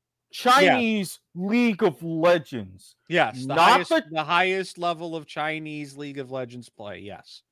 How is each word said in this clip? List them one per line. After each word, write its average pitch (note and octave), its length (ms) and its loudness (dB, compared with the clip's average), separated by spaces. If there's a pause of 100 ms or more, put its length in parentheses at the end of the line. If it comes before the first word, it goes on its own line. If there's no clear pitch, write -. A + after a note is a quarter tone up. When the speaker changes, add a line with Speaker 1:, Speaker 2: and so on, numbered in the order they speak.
(320)
Speaker 1:
Yeah. - 200 0
Speaker 2:
Chinese A#3+ 680 4 (160)
League A3 480 0
of F3 180 0
Legends. D#3+ 920 -2 (120)
Speaker 1:
Yes, C3 380 0
the C#3 80 -6
Speaker 2:
Not E3 180 6
Speaker 1:
highest, F3+ 180 2
Speaker 2:
the G#3+ 220 2
Speaker 1:
the D#3 120 -2
highest F#3 560 0
level E3+ 360 -4
of D3+ 120 -12
Chinese D3+ 680 -8
League C#3+ 220 -12
of C3 140 -10
Legends B2 360 -10
play, G2+ 320 -14
yes. - 520 -18